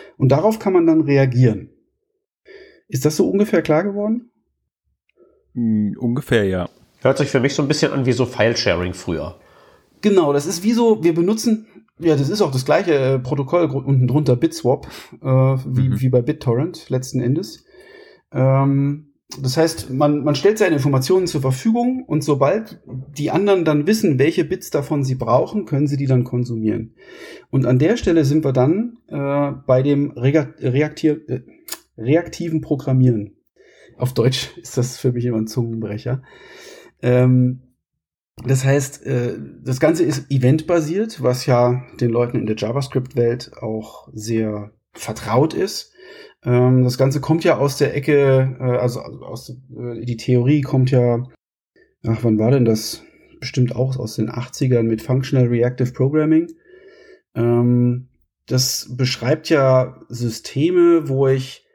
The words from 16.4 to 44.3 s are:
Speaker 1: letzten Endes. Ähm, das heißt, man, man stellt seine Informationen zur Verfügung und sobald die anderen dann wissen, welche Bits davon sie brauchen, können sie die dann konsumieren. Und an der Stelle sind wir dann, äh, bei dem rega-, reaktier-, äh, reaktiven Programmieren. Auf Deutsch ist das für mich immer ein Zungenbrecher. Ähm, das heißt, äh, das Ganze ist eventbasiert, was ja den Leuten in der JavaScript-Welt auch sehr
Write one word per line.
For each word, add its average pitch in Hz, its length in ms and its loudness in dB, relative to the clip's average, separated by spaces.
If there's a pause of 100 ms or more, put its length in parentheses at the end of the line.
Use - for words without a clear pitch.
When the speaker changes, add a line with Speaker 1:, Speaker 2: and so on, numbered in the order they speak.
Speaker 1:
letzten 127 300 -4
Endes. 147 440 -4 (680)
Ähm, 139 800 0 (280)
das 131 160 -4
heißt, 165 340 0
man, 147 320 0
man 147 120 0
stellt 214 240 2
seine 180 160 2
Informationen 143 520 0
zur 156 140 -4
Verfügung 240 680 -2
und 156 160 -2
sobald 151 640 0
die 139 440 -8
anderen 190 340 2
dann 147 220 2
wissen, 196 320 2
welche 160 260 2
Bits - 260 -8
davon 143 340 -2
sie 131 100 -2
brauchen, 131 500 0
können 143 220 0
sie 143 100 -2
die 139 100 -4
dann 127 180 2
konsumieren. 110 680 -4 (560)
Und 131 140 2
an 127 140 4
der 180 180 2
Stelle 165 280 2
sind 147 200 2
wir 139 80 0
dann, 160 460 0 (100)
äh, 143 440 -2 (140)
bei 131 160 4
dem 143 280 0
rega-, 139 500 0
reaktier-, 147 680 -2
äh, 123 120 -6 (560)
reaktiven 160 640 -2
Programmieren. 127 760 0 (600)
Auf 127 160 -4
Deutsch - 460 -2
ist - 180 -18
das 127 220 -4
für 127 140 0
mich 120 120 -4
immer 120 140 -2
ein 110 80 -2
Zungenbrecher. 117 760 -6 (800)
Ähm, 127 640 2 (800)
das 131 200 0
heißt, 139 420 -2
äh, 120 320 -4 (240)
das 127 160 -4
Ganze 165 240 2
ist 139 280 -2
eventbasiert, 156 920 0
was 127 240 -2
ja 123 380 2 (160)
den 123 100 0
Leuten 120 280 0
in 107 80 -4
der 110 100 -2
JavaScript-Welt 123 1040 -4
auch 110 520 -10
sehr 107 600 -4 (200)